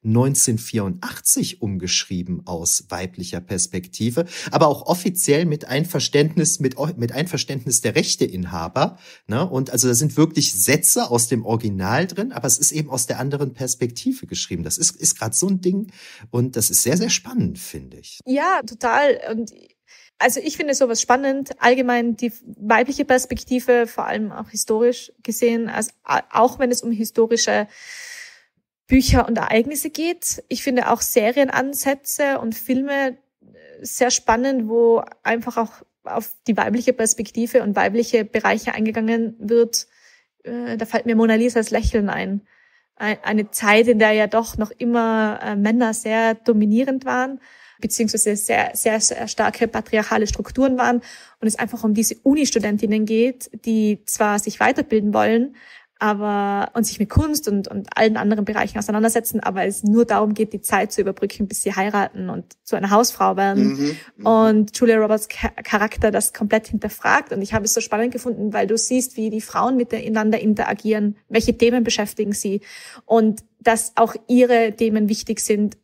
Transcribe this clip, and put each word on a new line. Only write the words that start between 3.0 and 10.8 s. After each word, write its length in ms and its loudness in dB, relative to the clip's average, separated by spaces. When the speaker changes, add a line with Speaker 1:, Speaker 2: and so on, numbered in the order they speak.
Speaker 1:
Perspektive, 840 -4
aber 160 6
auch 180 -2
offiziell 580 0
mit 200 -2
Einverständnis, 960 0
mit, 160 0
mit 140 -2
Einverständnis 720 -4
der 160 0
Rechteinhaber, 1000 -2
ne? 240 -2
Und 200 -4
also 180 0
da 60 2
sind 220 0
wirklich 360 2
Sätze 580 2